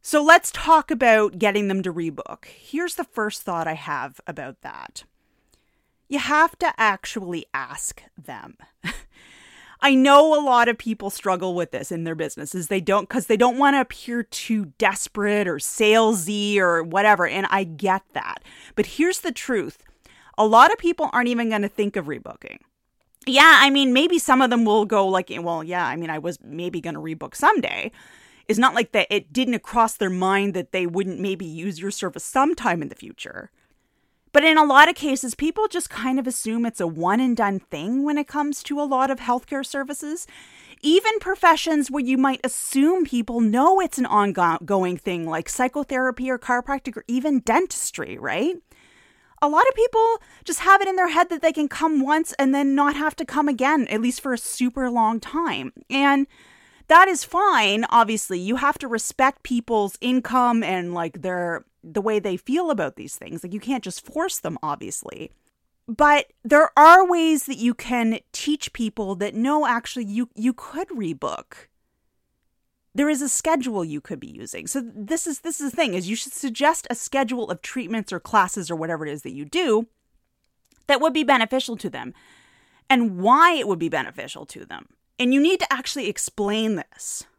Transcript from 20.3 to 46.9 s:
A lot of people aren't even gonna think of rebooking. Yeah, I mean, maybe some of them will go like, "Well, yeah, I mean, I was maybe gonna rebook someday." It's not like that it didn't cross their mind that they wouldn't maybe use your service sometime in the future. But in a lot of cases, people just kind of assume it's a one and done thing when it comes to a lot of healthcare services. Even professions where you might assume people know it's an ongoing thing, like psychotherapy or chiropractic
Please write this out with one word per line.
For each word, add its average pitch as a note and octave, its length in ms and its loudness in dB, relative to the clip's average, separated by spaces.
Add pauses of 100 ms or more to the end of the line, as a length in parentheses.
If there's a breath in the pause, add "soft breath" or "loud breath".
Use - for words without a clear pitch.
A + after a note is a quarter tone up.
A G#3+ 80 4
lot A#3+ 260 8
of A#4 60 -2
people E4+ 340 -2
aren't A#3+ 160 0
even A#3 220 -2
gonna G#3 180 -2
think G#3 280 -4
of D#3+ 100 -4
rebooking. - 520 -14 (680)
Yeah, C4+ 320 10
I C#4 120 6
mean, C4+ 220 2
maybe E4 260 4
some C4 220 4
of B3 100 4
them A#3 140 2
will G#3+ 220 4
go G3 200 2
like, F#3 320 -2
"Well, E3+ 240 -6
yeah, F3 240 -4
I B2+ 100 -4
mean, E3 140 -8
I D#3 80 -6
was E3+ 240 -8
maybe E3+ 380 -8
gonna D#3 200 -10
rebook D#3+ 340 -12
someday." - 580 0 (560 soft breath)
It's G#3+ 100 0
not B3 160 4
like A#3 180 -2
that G3 180 0
it G3+ 220 -4
didn't A#3+ 300 -2
cross A3+ 320 0
their F#3+ 160 -2
mind F#3+ 440 0
that F3 180 -6
they F#3 140 -2
wouldn't F3+ 340 -4
maybe F#3+ 240 -6
use E3 360 -10
your G3 100 -6
service F3+ 340 -8
sometime B3+ 580 0
in - 60 -8
the - 80 -16
future. - 540 -16 (840)
But C#4+ 120 6
in D#4+ 140 6
a D4+ 60 6
lot C#4+ 240 8
of F4 60 -2
cases, C4+ 400 -4
people G#4 340 -2
just - 220 -8
kind C4 280 -2
of A#3+ 80 -4
assume A#3 380 -4
it's - 160 -6
a F3+ 60 0
one E3+ 340 0
and B3 160 0
done G3+ 240 -2
thing G#3+ 440 -4
when D4 120 -2
it D4 120 -4
comes D4 360 -4
to D4 160 -6
a - 40 -2
lot C4+ 260 0
of C4 100 -6
healthcare B3 460 -4
services. D4 600 -8 (560 loud breath)
Even G#4 360 4
professions D#4+ 720 2
where C#4 120 -4
you B3+ 140 0
might C4 260 2
assume D4+ 640 2
people A#3 360 -2
know C4+ 400 4
it's E4+ 180 -4
an B3 80 0
ongoing F3+ 920 0
thing, E3+ 320 -6
like D#3+ 200 -6
psychotherapy C4 840 -2
or B3 80 -2
chiropractic B3 580 -4